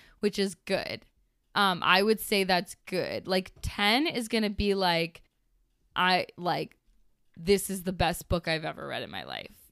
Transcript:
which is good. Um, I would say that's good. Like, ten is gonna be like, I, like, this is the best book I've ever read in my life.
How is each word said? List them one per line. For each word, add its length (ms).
which 200
is 160
good. 500
Um, 300
I 200
would 160
say 240
that's 320
good. 400
Like, 240
ten 460
is 200
gonna 220
be 240
like, 480
I, 300
like, 380
this 320
is 140
the 100
best 360
book 180
I've 180
ever 220
read 160
in 80
my 140
life. 260